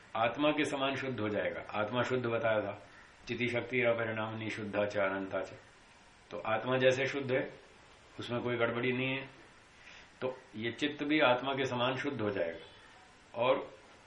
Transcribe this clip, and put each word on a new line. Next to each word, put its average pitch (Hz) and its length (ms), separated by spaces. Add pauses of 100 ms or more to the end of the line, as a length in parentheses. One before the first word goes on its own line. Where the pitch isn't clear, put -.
(160)
आत्मा 147 360
के 147 140
समान 135 300
शुद्ध 131 240
हो 107 100
जाएगा। 95 420
आत्मा 107 320
शुद्ध 127 220
बताया 113 360
था, 101 260 (400)
चिति 120 200
शक्ति 120 340
अपरिणामिनी 113 680
शुद्धा 104 360
च 101 120
अनंता 98 440
च। - 120 (800)
तो 104 80
आत्मा 117 380
जैसे 131 300
शुद्ध 131 240
है, 135 220 (640)
उसमें 117 220
कोई 120 140
गड़बड़ी 117 360
नहीं 131 260
है, 135 120 (920)
तो 131 160 (180)
ये 113 160
चित्त 147 320
भी 151 160
आत्मा 135 340
के 135 120
समान 123 320
शुद्ध 131 240
हो 104 80
जाएगा। 87 360 (680)
और - 420 (300)